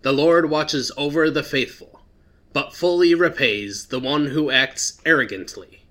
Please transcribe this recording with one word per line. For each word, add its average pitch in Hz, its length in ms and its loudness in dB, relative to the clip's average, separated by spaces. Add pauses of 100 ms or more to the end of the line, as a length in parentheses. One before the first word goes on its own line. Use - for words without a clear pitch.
The 135 100 2
Lord 160 360 4
watches 151 460 -2
over 147 340 0
the 147 140 -2
faithful, - 580 -6 (520)
but 143 200 -6
fully 175 400 4
repays 117 760 0
the 127 120 -6
one 143 280 -2
who 139 220 -2
acts - 560 -2
arrogantly. 104 840 -2